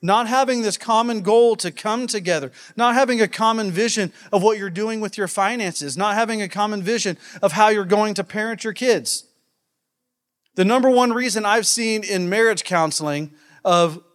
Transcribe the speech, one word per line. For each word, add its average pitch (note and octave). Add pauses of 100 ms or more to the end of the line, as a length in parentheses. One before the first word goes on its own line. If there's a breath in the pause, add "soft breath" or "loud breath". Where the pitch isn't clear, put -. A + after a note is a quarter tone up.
Not G#3
having B3+
this G#3+
common A3+
goal A3+
to F3+
come A3
together, E3+ (240 loud breath)
not A#3+
having B3
a G#3
common A3
vision G#3 (180 loud breath)
of G3
what G#3+
you're G3
doing G#3+
with G#3
your G3
finances, F#3+
not G3+
having A3
a F#3+
common G#3
vision G3 (240 loud breath)
of G3
how G#3+
you're G#3
going G#3
to G3
parent G#3+
your A3
kids. A3+ (1300)
The F#3
number B3+
one B3
reason A3
I've G#3
seen A3
in F#3
marriage G#3+
counseling D3+ (340 soft breath)
of F3 (100)